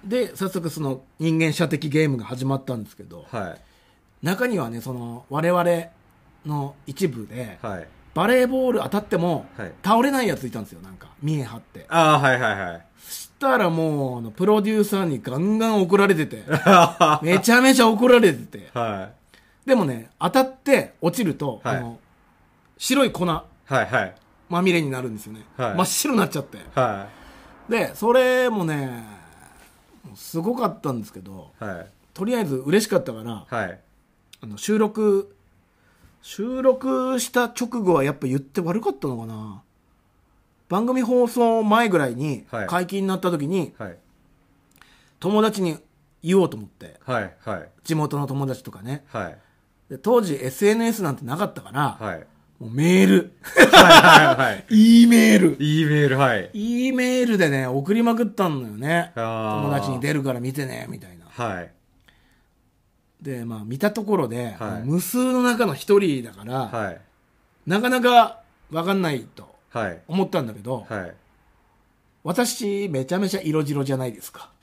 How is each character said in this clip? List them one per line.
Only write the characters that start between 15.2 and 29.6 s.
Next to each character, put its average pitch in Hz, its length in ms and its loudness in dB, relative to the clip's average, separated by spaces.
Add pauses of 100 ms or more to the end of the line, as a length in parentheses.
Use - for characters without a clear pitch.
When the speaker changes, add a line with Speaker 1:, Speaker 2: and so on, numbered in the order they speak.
Speaker 1:
ガ 127 140 -8
ン 208 220 0
ガ 226 100 0
ン 208 140 2
怒 185 160 2
ら 196 80 6
れ 196 80 4
て 156 120 0
て、 110 180 -14 (400)
Speaker 2:
<laughs> 151 360 2
Speaker 1:
め 170 200 2
ち 226 120 4
ゃ 247 80 8
め 262 140 6
ち 269 60 4
ゃ 233 80 8
怒 220 200 2
ら 240 100 8
れ 196 140 6
て 117 260 -10
て。 101 140 -18
Speaker 2:
は 107 380 -6 (560)
い。 - 20 -8
Speaker 1:
で 262 60 6
も 208 100 2
ね、 117 340 -6
当 175 120 -2
た 262 100 4
っ 262 160 -2
て - 460 0
落 170 120 0
ち 247 100 -4
る 156 100 0
と、 127 280 -8
Speaker 2:
は 117 120 -4
い。 - 20 -4
Speaker 1:
あ 131 40 -6
の、 117 200 -14 (760)
白 269 260 0
い 202 80 -2
粉 175 140 -4
Speaker 2:
は 165 180 -4 (240)
い 139 60 -4 (120)
は 120 180 -2
い。 92 100 -12 (340)
Speaker 1:
ま 175 140 -4
み 185 100 2
れ 170 80 2
に 143 100 -4
な 131 120 -6
る 127 80 -8
ん 110 60 -12
で 107 40 -14
す 107 60 -20
よ 107 80 -18
ね。 110 100 -20 (140)
Speaker 2:
は 120 140 -4
い。 - 20 -8
Speaker 1:
真 - 80 -2
っ 180 40 0
白 - 280 -4
に 208 60 2
な 175 60 0
っ - 40 -8
ち 156 80 -8
ゃ - 20 -6
っ - 40 -10
て。 - 120 -20 (180)
Speaker 2:
は 104 340 -2 (600)
い。 - 20 -8
Speaker 1:
で、 214 240 -2
そ 233 200 0
れ 254 340 2
も 208 160 -2
ね、 135 400 -6 (1000)